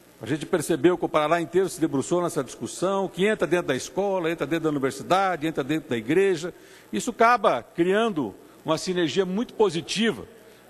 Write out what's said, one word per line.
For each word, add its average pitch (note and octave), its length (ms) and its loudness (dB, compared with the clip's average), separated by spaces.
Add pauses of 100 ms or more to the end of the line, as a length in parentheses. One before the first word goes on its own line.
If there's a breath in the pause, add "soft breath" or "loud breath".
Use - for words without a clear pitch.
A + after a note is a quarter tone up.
(220)
a A#2+ 40 -14
gente C#3 200 -4
percebeu E3 520 2
que - 60 -8
o D3+ 60 0
Paraná D#3 320 2
inteiro F3+ 260 0
se - 140 -8
debruçou D3+ 400 0
nessa D#3+ 200 -2
discussão, F3+ 680 -4
que F#3 160 -2
entra G#3 200 0
dentro E3+ 220 0
da C#3 80 0
escola, F#3 560 -2
entra D#3+ 160 -4
dentro D#3+ 160 -2
da D#3 60 2
universidade, D3 760 0
entra D3+ 200 -2
dentro D3+ 240 -4
da A#2+ 80 -2
igreja. E3 560 0 (400 loud breath)
Isso G#3 160 -4
acaba A3+ 520 4
criando F3 720 0 (300 loud breath)
uma D#3 140 0
sinergia F3 480 0
muito F#3+ 280 -4
positiva F3 720 0 (440 loud breath)